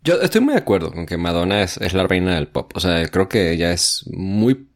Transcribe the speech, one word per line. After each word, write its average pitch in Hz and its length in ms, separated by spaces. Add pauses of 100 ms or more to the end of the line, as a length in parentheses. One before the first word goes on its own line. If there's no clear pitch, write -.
Yo 170 180
estoy 190 200
muy 285 140
de 220 60
acuerdo 85 320
con 85 140
que 85 100
Madonna 85 460
es, 90 160
es 92 140
la 92 140
reina 92 300
del 73 120
pop. - 260
O 82 60
sea, 85 280
creo 95 200
que 90 240
ella 85 200
es - 380
muy 107 640